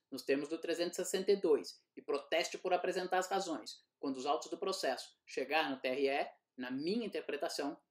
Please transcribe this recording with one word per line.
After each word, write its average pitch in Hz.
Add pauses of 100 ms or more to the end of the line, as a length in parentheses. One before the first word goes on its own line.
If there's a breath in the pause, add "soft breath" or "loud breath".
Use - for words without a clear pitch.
(120)
nos 131
termos 143
do 160
trezentos 170
e 180
sessenta 190
e 196
dois, 156 (140)
e 135
proteste 160
por 180
apresentar 180
as 180
razões, 170 (160)
quando 135
os 131
autos 156
do 170
processo -
chegar 147
no 135
T 135
R 135
E, 143 (240)
na 127
minha 180
interpretação, 156 (160)